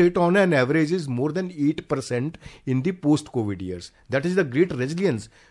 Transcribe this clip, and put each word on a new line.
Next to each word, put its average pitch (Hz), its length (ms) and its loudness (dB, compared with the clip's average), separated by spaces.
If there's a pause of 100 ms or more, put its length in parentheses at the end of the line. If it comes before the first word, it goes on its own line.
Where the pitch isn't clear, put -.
rate 175 220 4
on 175 180 4
an 180 160 4
average 151 400 2
is 147 100 -6 (120)
more 151 180 0
than 180 120 -4 (180)
eight 160 120 -2 (140)
percent 131 420 -4 (380)
in 131 140 0
the 190 60 -2 (120)
post-covid 113 640 0
years। 90 180 -12 (220)
That 139 200 -2
is 180 100 -2
the 175 40 2
great 143 380 0
resilience 151 480 -2 (200)